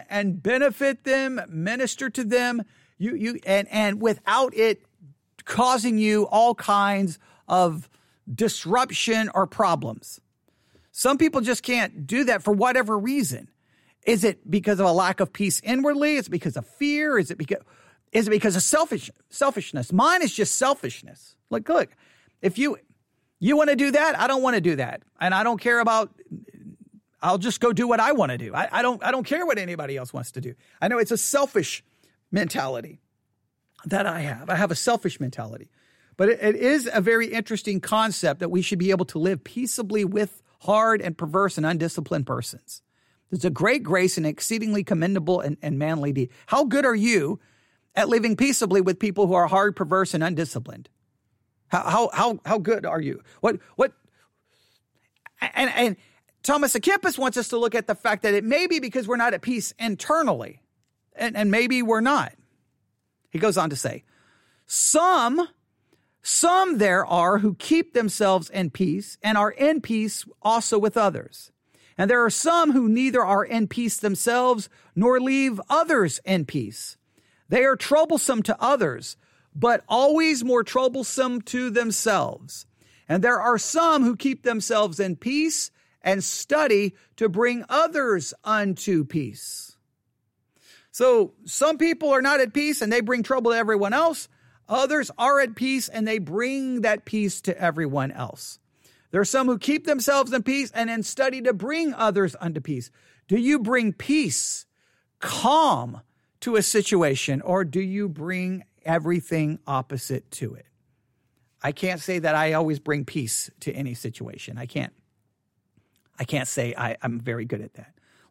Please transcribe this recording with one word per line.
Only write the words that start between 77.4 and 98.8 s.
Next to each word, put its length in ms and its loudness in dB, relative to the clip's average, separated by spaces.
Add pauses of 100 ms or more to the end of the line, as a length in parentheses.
They 160 2
are 100 2
troublesome 680 2
to 160 -2
others, 560 0 (400)
but 320 2
always 560 4
more 200 4
troublesome 800 0
to 260 -4
themselves. 960 -2 (420)
And 160 0
there 160 4
are 200 2
some 440 2
who 120 2
keep 260 -4
themselves 580 0
in 160 -2
peace 540 -2 (320)
and 220 0
study 720 0 (220)
to 120 2
bring 380 0
others 640 0 (100)
unto 640 0
peace." 640 -8 (1200)
So 440 4 (120)
some 340 0
people 320 0
are 100 4
not 180 2
at 140 0
peace 300 -2
and 100 0
they 80 2
bring 220 0
trouble 260 0
to 80 2
everyone 360 0
else. 360 0 (400)
Others 480 0
are 220 2
at 160 0
peace 340 -2
and 180 -4
they 120 -2
bring 600 -4
that 220 0
peace 380 -4
to 180 -4
everyone 520 -2
else. 480 -12 (500)